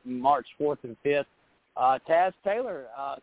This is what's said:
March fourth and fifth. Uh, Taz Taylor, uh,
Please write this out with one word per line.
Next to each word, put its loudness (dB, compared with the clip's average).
March 0
fourth -2
and -14
fifth. 2
Uh, 4
Taz 4
Taylor, -4
uh, -8